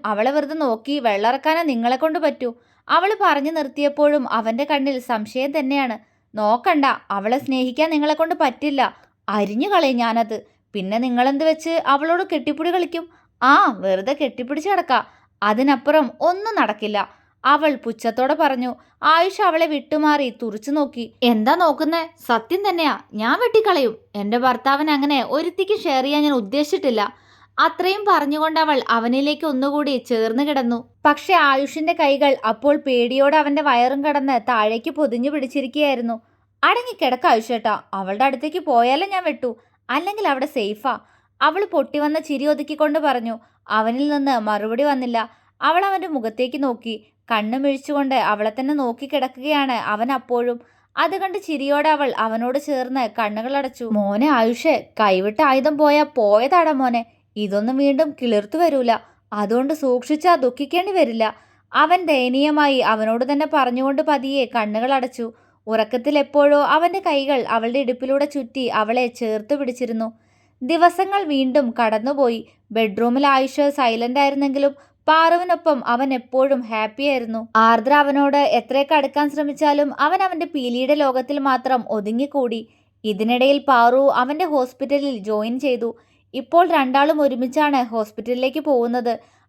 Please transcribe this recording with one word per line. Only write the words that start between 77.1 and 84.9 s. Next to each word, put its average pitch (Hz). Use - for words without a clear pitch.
ആർദ്ര 226
അവനോട് 277
എത്രയൊക്കെ 277
അടുക്കാൻ 285
ശ്രമിച്ചാലും 294
അവൻ 339
അവന്റെ 349
പീലിയുടെ 262
ലോകത്തിൽ 269
മാത്രം 262
ഒതുങ്ങിക്കൂടി. 226
ഇതിനിടയിൽ 240
പാറു 262
അവന്റെ 285
ഹോസ്പിറ്റലിൽ 269